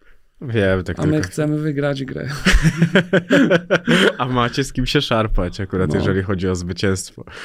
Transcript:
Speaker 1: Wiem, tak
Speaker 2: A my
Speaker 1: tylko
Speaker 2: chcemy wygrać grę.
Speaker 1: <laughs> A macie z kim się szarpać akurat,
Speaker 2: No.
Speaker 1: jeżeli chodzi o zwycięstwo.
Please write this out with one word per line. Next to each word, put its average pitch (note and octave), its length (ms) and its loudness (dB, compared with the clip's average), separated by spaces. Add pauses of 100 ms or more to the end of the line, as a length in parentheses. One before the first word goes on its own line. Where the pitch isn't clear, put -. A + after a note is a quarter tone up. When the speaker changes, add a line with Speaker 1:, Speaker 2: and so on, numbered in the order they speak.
(420)
Speaker 1:
Wiem, G2 420 2
tak E2+ 160 -6
Speaker 2:
A - 60 0
my D#3 60 2
Speaker 1:
tylko D#3 160 0
Speaker 2:
chcemy D3+ 300 -2
wygrać C#3+ 480 -4
grę. B2+ 240 -8
Speaker 1:
<laughs> F3 1900 2
A - 100 -2
macie B2 360 0
z C3 100 -8
kim B2+ 120 0
się C#3+ 160 2
szarpać A2 600 0
akurat, F#2 280 0
Speaker 2:
No. D2 60 2
Speaker 1:
jeżeli F#2+ 280 0
chodzi F#2+ 240 -2
o F#2 80 0
zwycięstwo. F#2 680 -4 (200)